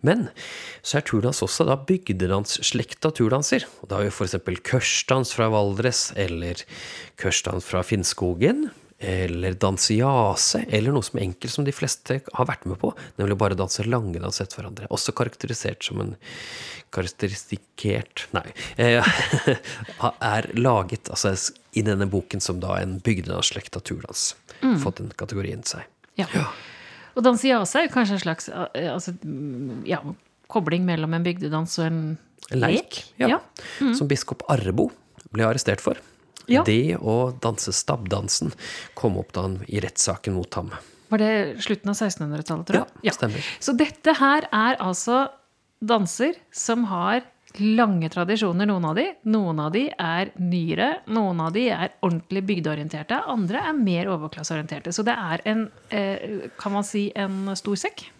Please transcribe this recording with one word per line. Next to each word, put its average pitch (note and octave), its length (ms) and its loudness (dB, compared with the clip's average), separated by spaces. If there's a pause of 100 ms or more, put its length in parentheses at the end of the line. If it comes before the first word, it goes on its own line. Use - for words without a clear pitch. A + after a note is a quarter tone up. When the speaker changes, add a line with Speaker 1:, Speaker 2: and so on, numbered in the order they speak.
Speaker 1:
Men F#3 240 4 (560)
så - 160 0
er - 80 -4
turdans A#2 340 2
også D#3+ 240 2
da C3+ 140 4
bygdedansslekta G#2 1400 0
turdanser. C3 500 2 (160)
Og - 80 -18
da F#2+ 80 -2
har G2+ 80 2
vi G2 80 0
for F#2+ 140 -2
eksempel F2+ 320 -4
kørsdans - 760 2
fra A2+ 160 4
Valdres, G#2+ 640 2
eller F2 480 -2 (560)
kørsdans - 480 0
fra F#2 160 0
Finnskogen, G2 880 2 (300)
eller F#2 580 -2
danse G2 400 2
jase, A#2 720 2
eller A2 240 2
noe - 160 2
som A#2 160 -2
enkelt F#2 320 -6
som D3 100 0
de - 60 0
fleste - 500 -4
har - 280 0
vært - 180 -4
med F#2 140 -2
på, - 100 0 (220)
nemlig G2+ 260 2
bare G2 160 4
danse F#2+ 320 -2
langdans G#2+ 560 -2
etter - 160 -10
hverandre. G2+ 320 -10
Også - 240 -2
karakterisert - 720 -4
som G2+ 160 -4
en, G2+ 140 -6 (720)
karakteristikert, - 1400 -4
nei, - 140 -2 (280)
eh, A#2+ 320 6 (480)
<laughs> - 800 -4
er A2 200 0
laget, A2 560 2
altså, - 220 0
s-, - 200 -2 (180)
i G#2+ 160 0
denne G2+ 240 2
boken F#2+ 320 -2
som F2+ 180 -2
da F#2 180 -2
en F#2+ 220 -4
bygdedansslekta F2+ 800 -2
turdans. - 540 -6 (240)
Speaker 2:
Mm. B3+ 220 4
Speaker 1:
Fått G#2 200 -2
den - 140 -8
kategorien G2 500 -6
seg. - 220 -8 (320)
Speaker 2:
Ja. F#3+ 120 0
Speaker 1:
Ja. D#3 180 0 (640)
Speaker 2:
Og B3 120 0
danse B3 240 6
jase A#3+ 320 4
er E4 80 4
jo - 60 -4
kanskje G3+ 240 4
en F3 60 -2
slags, - 260 -4
eh, E3 400 -4
altså, F3 240 -4
mm, C#3 720 -8
ja, D3+ 160 -2 (480)
kobling F3 360 2
mellom E3 280 2
en E3+ 120 0
bygdedans E3 540 -2
og D#3+ 80 2
en E3 140 0 (440)
Speaker 1:
En - 140 -2
leik, D#3 160 4
Speaker 2:
lek. - 260 -2 (120)
Speaker 1:
ja. B3 140 2
Speaker 2:
Ja. C#4 120 4 (360)
Mm. B3 200 2
Speaker 1:
Som D3+ 140 0
biskop - 380 -2
Arbo A#2+ 420 2 (360)
ble A2 200 0
arrestert A2 360 2
for. - 180 0 (480)
Speaker 2:
Ja. B3+ 180 6
Speaker 1:
Det B2+ 320 4
å A#2+ 380 2
danse A2 340 -2
stabbdansen G#2 840 -2 (400)
kom F#2+ 260 0
opp - 140 -10
da F#2 100 -2
han F#2+ 200 -4
i G#2 140 -4
rettssaken F#2+ 540 -2
mot F#2 220 -4
ham. F#2+ 160 -6 (360)
Speaker 2:
Var G#3+ 140 2
det G#3+ 120 4 (260)
slutten G3+ 320 -2
av G3+ 80 -2
sekstenhundretallet, D#3+ 640 -4
tror - 140 2
jeg? - 240 -8
Speaker 1:
Ja, A3+ 100 2
stemmer. B2 300 -2 (160)
Speaker 2:
Så C#4 180 0
dette D4+ 400 2
her C#4+ 320 4
er A3 320 2
altså A#3 460 2 (540)
danser A3+ 520 2 (140)
som A#3 420 0
har G3 320 2 (300)
lange G#3 580 4
tradisjoner, F#3+ 560 2
noen F#3 200 2
av D#3 120 0
de. C#4+ 80 2 (180)
Noen G3 380 2
av D3+ 100 0
de A3 200 2
er F3 440 -2
nyere, F3 520 2 (180)
noen G3+ 340 0
av D#3+ 140 0
de A#3+ 160 2
er F3 320 -2
ordentlig F3+ 420 0
bygdeorienterte, D#3 840 -2
andre A3+ 320 0
er D#4 160 0
mer F#3+ 320 2
overklasseorienterte. D#3 840 -6
Så G#3+ 120 0
det A#3 80 2
er F3 320 -2
en, A3 180 0 (240)
eh, G3+ 720 -4
kan G3+ 160 -4
man G3+ 100 0
si, G3+ 300 -2
en G3 420 -4
stor G3+ 220 -2
sekk? - 300 -6 (120)